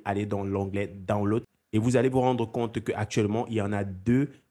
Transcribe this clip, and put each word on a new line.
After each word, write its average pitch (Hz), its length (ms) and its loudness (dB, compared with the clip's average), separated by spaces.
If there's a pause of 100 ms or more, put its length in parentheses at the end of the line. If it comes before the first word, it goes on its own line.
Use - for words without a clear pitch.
aller 104 220 -2
dans 101 160 -4
l'onglet 98 440 -2
Download. 104 560 -2 (300)
Et 107 60 4
vous 120 180 4
allez 120 100 6
vous 131 140 2
rendre 120 280 2
compte 117 320 -4
qu'actuellement, 110 640 0
il 117 80 -6
y 107 60 0
en 101 120 -2
a 101 100 -2
deux. 113 460 0 (220)